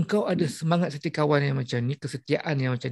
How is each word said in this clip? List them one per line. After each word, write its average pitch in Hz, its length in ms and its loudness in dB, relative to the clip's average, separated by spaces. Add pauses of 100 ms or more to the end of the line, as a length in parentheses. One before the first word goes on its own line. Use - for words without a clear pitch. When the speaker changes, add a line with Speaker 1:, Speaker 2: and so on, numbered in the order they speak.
Speaker 1:
engkau 202 240 0
ada 180 240 0
Speaker 2:
Hmm. - 80 -8
Speaker 1:
semangat 170 400 2
setia 160 160 -4
kawan 147 320 4
yang 139 160 0
macam 123 240 -2
ni, 135 160 -2
kesetiaan 143 560 -2
yang 131 240 0
macam 127 100 -4